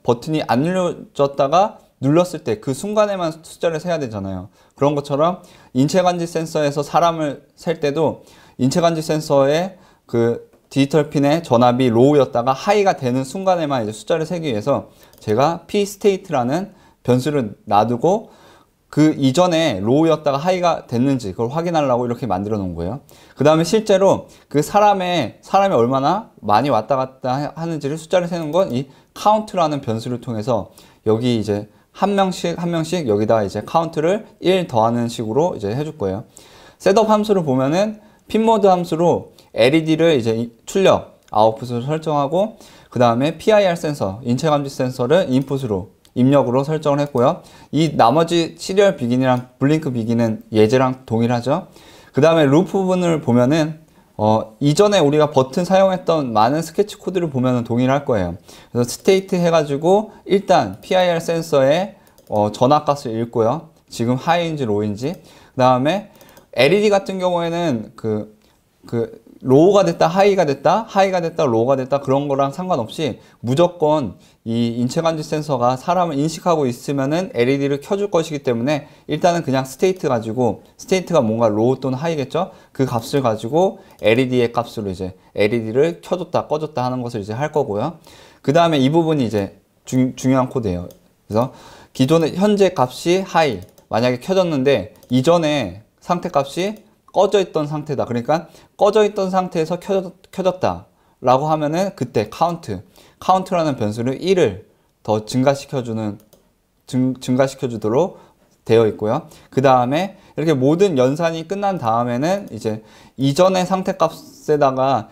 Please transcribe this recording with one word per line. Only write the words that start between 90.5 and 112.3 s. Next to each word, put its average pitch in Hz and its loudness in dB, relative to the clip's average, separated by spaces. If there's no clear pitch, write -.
그래서 117 0
기존의 143 2
현재 196 2
값이 170 0
하이, 139 0
만약에 123 0
켜졌는데 143 0
이전에 135 0
상태값이 175 -4
꺼져 202 2
있던 165 -2
상태다. 147 -6
그러니까 120 -4
꺼져 208 4
있던 196 -4
상태에서 180 -4
켜졌-, 190 -4
켜졌다라고 131 -2
하면은 156 -2
그때 120 -4
카운트, 165 -6
카운트라는 175 0
변수를 117 -4
일을 151 0
더 107 -2
증가시켜주는, 123 -4
증-, 127 -2
증가시켜주도록 127 -2
되어 113 4
있고요. 110 -4
그 135 -2
다음에 135 2
이렇게 156 0
모든 151 2
연산이 160 0
끝난 196 -4
다음에는 123 -2